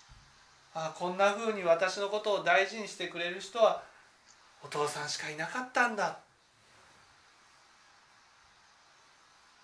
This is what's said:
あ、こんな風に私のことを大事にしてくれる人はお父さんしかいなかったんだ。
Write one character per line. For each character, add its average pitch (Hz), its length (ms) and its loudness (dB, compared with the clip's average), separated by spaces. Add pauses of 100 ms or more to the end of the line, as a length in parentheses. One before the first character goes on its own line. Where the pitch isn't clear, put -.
(720)
あ、 160 240 -6
こ 180 140 -4
ん 185 80 -4
な 202 160 6
風 220 180 -2
に 196 120 -4
私 175 340 4
の 196 100 -2
こ 208 120 -2
と 208 140 0
を 160 100 0
大 185 220 6
事 220 140 -8
に 202 80 -8
し - 80 -12
て 175 120 -6
く 175 100 -10
れ 175 120 -4
る 185 100 -8
人 - 180 -8
は - 240 6 (800)
お 139 40 -14
父 147 200 0
さ 151 160 -6
ん 151 40 -6
し - 100 -6
か 160 100 -8
い 151 80 -10
な 160 100 -4
か 254 160 -6
っ 254 100 -10
た 247 160 4
ん 220 80 -6
だ。 175 220 -2 (3500)